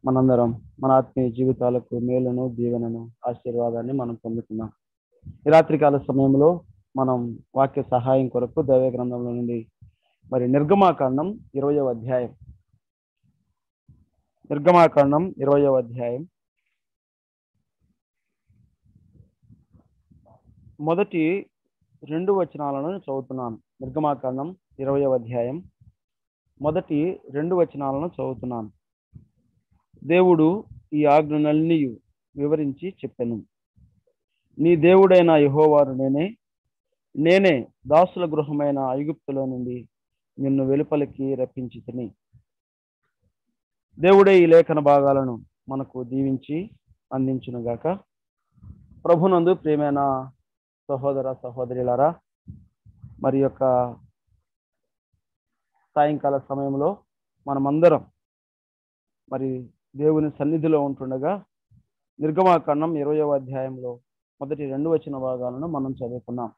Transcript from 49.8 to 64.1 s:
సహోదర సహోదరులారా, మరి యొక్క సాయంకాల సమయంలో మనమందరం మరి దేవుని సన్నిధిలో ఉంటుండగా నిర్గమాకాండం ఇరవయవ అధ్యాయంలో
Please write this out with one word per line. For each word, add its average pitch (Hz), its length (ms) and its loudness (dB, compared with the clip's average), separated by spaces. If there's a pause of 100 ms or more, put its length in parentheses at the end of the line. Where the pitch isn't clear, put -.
సహోదర 135 440 -4
సహోదరులారా, 127 840 -2 (1080)
మరి 135 180 0
యొక్క 127 540 -2 (2000)
సాయంకాల 147 440 0
సమయంలో 139 600 -4 (480)
మనమందరం 139 600 2 (1300)
మరి 131 380 -6 (260)
దేవుని 151 340 0
సన్నిధిలో 156 500 0
ఉంటుండగా 139 640 -6 (760)
నిర్గమాకాండం 160 760 2
ఇరవయవ 147 380 -2
అధ్యాయంలో 131 680 -8 (400)